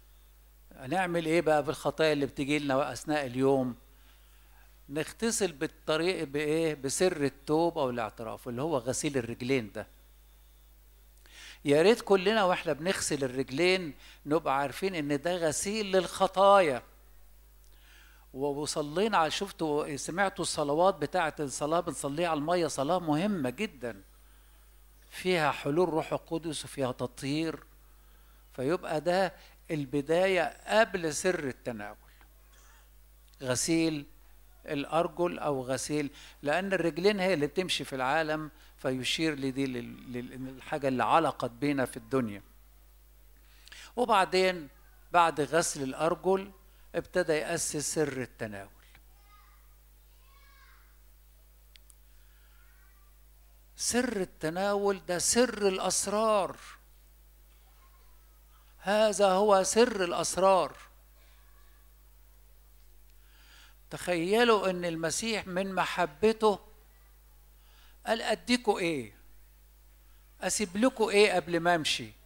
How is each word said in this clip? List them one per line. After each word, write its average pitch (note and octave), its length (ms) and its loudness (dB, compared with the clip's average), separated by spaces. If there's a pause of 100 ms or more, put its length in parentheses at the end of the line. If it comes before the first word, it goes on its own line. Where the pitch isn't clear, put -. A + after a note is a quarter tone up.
(760)
هنعمل E3+ 500 -2
ايه E3 140 4
بقى D3+ 220 4
بالخطايا D#3 500 0
اللي C#3+ 140 0
بتجي D3 320 -2
لنا C#3 340 0
أثناء D3 340 -2
اليوم؟ C3 500 2 (1120)
نغتسل F3+ 640 -2
بالطريق D#3+ 720 -2
بإيه؟ D3+ 500 0
بسر C#3+ 500 0
التوبة D#3+ 600 0
والاعتراف A#2 640 -6
اللي A#2+ 140 -6
هو E3 160 -2
غسيل C3 400 -2
الرجلين A#2 540 -2
ده. G#2+ 140 -10 (1800)
يا D3 180 6
ريت A3+ 180 6
كلنا G3 440 2
واحنا F3 280 0
بنغسل D3 520 -2
الرجلين C#3 720 0 (320)
نبقى D3 320 0
عارفين C#3+ 360 -4
ان D3 260 -2
ده F3+ 160 -2
غسيل G3 560 -2
للخطايا. F#3+ 880 6 (1500)
و-، C3+ 120 -4
وصلينا D3+ 680 -2
على، D#3+ 140 4
شفتوا D3+ 680 -4
سمعتوا F3+ 480 -2
الصلوات D#3+ 500 2
بتاعة D3+ 460 -2
الصلاة D3+ 400 -2
بنصليها D#3 480 -4
على D#3+ 100 0
المية، E3 280 0
صلاة C#3+ 340 0
مهمة D#3+ 500 0
جدًا B2 520 -8 (1080)
فيها E3+ 400 0
حلول D#3 380 0
روح D3+ 240 -4
القدس D#3+ 520 -6
وفيها B2+ 280 -4
تطهير. C#3+ 720 -6 (880)
فيبقى D#3 480 -2
ده F3 340 0 (360)
البداية D#3 840 0 (100)
قبل F#3+ 480 2
سر E3+ 340 -2
التناول، G#2+ 480 -10 (1500)
غسيل D#3 640 0 (600)
الأرجل E3 720 -2
أو C#3 240 -4
غسيل، C3+ 480 -4 (320)
لأن F3+ 300 -2
الرجلين F3 480 0
هي F#3 140 2
اللي D3 120 2
بتمشي D#3+ 380 -4
في C3+ 120 -8
العالم، D3+ 540 -2 (260)
فيشير C#3 580 -2
لدي C3+ 320 -2
لل-، B2 460 -10
لل-، B2 180 -8
للحاجة C3 580 -6
اللي A#2+ 160 2
علقت C3+ 460 2
بينا C#3 340 -2
في - 120 -6
الدنيا. A2+ 460 -4 (1500)
وبعدين F#3 720 2 (440)
بعد E3 280 4
غسل D3 420 0
الأرجل E3+ 680 -2 (440)
ابتدى F3 380 -2
يأسس D3+ 600 -4
سر C#3 280 -2
التناول. G#2 460 -10 (4000)
سر A#3 440 0
التناول G3 840 -2
ده F3 120 -2
سر A3+ 500 2
الأسرار، G3 880 0 (2250)
هذا G3+ 500 4
هو G3 300 6
سر G#3 420 4
الأسرار. E3+ 720 2 (3250)
تخيلوا F#3+ 800 2
أن F3 140 -4
المسيح E3+ 600 -4
من F#3+ 280 -4
محبته F#3+ 840 2 (1500)
قال: A3+ 160 -2
"أديكوا A#3 560 0
إيه؟ D3 360 -4 (1300)
أسيب F#3 360 -4
لكوا A3 340 2
إيه G3+ 220 6
قبل E3+ 280 0
ما F3 140 4
أمشي؟ C3+ 380 -2 (140)